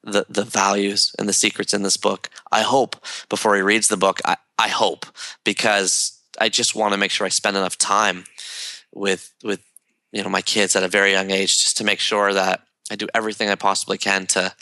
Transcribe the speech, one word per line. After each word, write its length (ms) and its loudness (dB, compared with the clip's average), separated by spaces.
the, 240 0
the 160 -2
values 760 0
and 100 -2
the 40 0
secrets 400 0
in 100 0
this 140 0
book. 320 -2
I 120 4
hope 340 0
before 260 2
he 60 2
reads 260 2
the 80 0
book, 280 2
I, 120 0
I 100 2
hope, 380 -2
because 760 0
I 120 2
just 240 0
wanna 240 2
make 140 0
sure 120 -2
I 60 -2
spend 260 0
enough 220 -2
time 460 2
with, 400 -4
with, 200 -4
you 120 -4
know, 60 -6
my 140 -2
kids 340 0
at 60 2
a 60 0
very 240 4
young 180 0
age 320 2
just 160 -2
to 60 -4
make 160 0
sure 340 2
that 320 0
I 60 -8
do 180 -8
everything 340 -2
I 60 2
possibly 420 -2
can 300 0
to, 360 -2